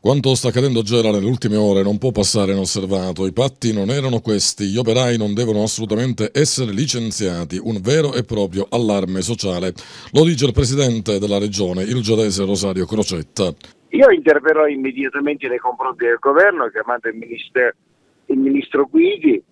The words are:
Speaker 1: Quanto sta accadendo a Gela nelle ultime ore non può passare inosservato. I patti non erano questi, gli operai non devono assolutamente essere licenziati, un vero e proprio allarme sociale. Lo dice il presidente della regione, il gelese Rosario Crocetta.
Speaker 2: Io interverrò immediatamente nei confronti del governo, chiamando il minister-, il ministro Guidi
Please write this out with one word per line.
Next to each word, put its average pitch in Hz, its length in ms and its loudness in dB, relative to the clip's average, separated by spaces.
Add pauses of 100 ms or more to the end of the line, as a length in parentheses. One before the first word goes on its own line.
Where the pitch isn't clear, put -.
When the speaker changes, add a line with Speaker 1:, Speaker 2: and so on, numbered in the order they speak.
Speaker 1:
Quanto 131 340 2
sta 123 140 -2
accadendo 127 320 0
a - 20 -2
Gela 110 300 2
nelle 101 140 0
ultime 120 280 -2
ore 101 300 2
non 104 120 0
può 123 140 -2
passare 101 400 0
inosservato. 95 720 -4
I 95 80 -4
patti 123 400 -2
non 101 160 -2
erano 131 300 -2
questi, 104 480 -2
gli 98 100 -2
operai 120 400 0
non 107 160 -2
devono 107 300 0
assolutamente 110 720 -2
essere 131 380 0
licenziati, 98 880 -4
un 110 180 -4
vero 143 340 0
e 117 100 -2
proprio 98 440 -2
allarme 101 540 0
sociale. 92 500 -4 (380)
Lo 147 140 6
dice 147 220 2
il 123 60 0
presidente 117 680 0
della 101 180 0
regione, 95 460 -2
il 120 180 -2
gelese 107 420 2
Rosario 95 400 0
Crocetta. 92 720 -4 (360)
Speaker 2:
Io - 200 8
interverrò 156 560 4
immediatamente 135 800 -4
nei 123 120 -2
confronti 123 460 -4
del 120 140 2
governo, 156 500 4
chiamando 117 400 -6
il 110 60 -6
minister-, 117 640 -4 (500)
il - 120 -2
ministro 269 520 0
Guidi 330 500 2 (100)